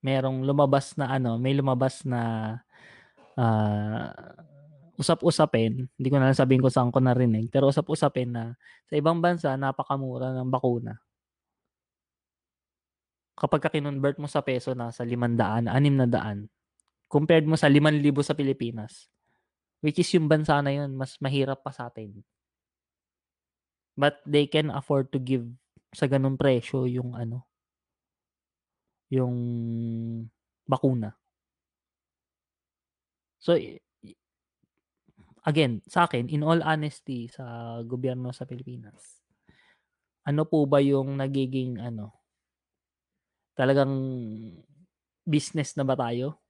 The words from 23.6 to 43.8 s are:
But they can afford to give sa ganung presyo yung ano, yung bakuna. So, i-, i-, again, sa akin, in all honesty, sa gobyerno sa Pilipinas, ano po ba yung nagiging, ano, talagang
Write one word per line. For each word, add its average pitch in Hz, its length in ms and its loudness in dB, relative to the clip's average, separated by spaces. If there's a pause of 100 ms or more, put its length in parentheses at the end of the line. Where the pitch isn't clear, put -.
But 143 320 0
they 147 240 2
can 151 240 0
afford 139 400 -2
to 135 80 -2
give 127 240 -2 (480)
sa - 160 -2
ganung 135 320 0
presyo 127 480 0
yung 123 240 -4
ano, 120 320 -8 (1600)
yung 127 260 0 (1300)
bakuna. 127 500 -2 (2250)
So, 170 160 2
i-, - 240 -4 (240)
i-, - 160 -20 (1300)
again, 143 400 2
sa 175 180 2
akin, 123 220 -2
in 147 160 -2
all 165 180 4
honesty, 151 680 -4
sa 131 160 -18 (380)
gobyerno 127 480 -6
sa - 140 -12
Pilipinas, 123 800 -18 (1040)
ano 147 160 0
po 156 240 2
ba 143 160 4
yung 139 340 2
nagiging, 135 640 -2
ano, 110 320 -10 (1400)
talagang 135 400 2 (1300)